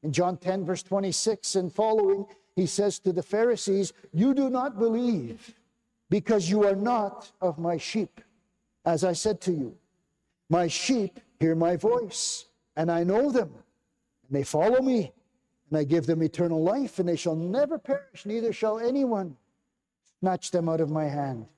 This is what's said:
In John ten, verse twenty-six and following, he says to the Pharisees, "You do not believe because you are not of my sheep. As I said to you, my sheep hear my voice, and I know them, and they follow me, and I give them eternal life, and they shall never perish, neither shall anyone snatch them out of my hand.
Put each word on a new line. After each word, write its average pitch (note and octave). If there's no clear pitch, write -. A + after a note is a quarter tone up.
In D3+
John F3+
ten, F#3
verse F3
twenty-six G3
and F#3
following, G#3
he F#3
says G3
to F#3
the E3
Pharisees, G#3
"You A#3
do C4+
not B3+
believe A3+
because G3+
you G#3
are G3
not G#3
of E3
my E3+
sheep. -
As E3
I F3+
said G3
to F#3
you, C3
my F3
sheep G#3+
hear D#3+
my E3+
voice, A3+
and E3
I E3+
know A3+
them, G#3
and C3+
they C#3
follow G#3+
me, B3
and D3+
I D3+
give D3
them D#3+
eternal E3
life, G#3+
and F3+
they F3
shall D#3+
never B3
perish, -
neither A3+
shall G#3+
anyone A#3
snatch F#3
them E3+
out D#3+
of D#3
my D#3
hand. C#3